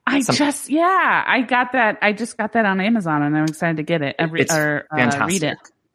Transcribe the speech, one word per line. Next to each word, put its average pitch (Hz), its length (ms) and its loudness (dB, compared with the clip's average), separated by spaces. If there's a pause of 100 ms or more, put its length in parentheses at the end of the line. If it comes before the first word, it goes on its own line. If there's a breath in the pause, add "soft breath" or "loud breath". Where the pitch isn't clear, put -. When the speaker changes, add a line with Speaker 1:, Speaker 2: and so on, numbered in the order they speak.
Speaker 1:
I 277 140 2
Speaker 2:
Some 240 160 0
Speaker 1:
just, 285 320 -2
yeah, 320 580 2
I 226 160 2
got 247 300 -2
that. 226 300 0
I 208 100 2
just 220 240 -8
got 214 160 -6
that 226 140 2
on 190 140 0
Amazon 185 420 2
and 147 140 2
I'm 156 80 2
excited 160 340 -2
to 156 40 -2
get 160 200 -2
it. 139 160 -2
Every, 165 240 -2
Speaker 2:
It's 135 120 -2
Speaker 1:
or, 151 360 0
uh, 156 60 -6
Speaker 2:
fantastic. 123 320 0
Speaker 1:
read 156 140 -2 (100)
it. - 60 -10 (360)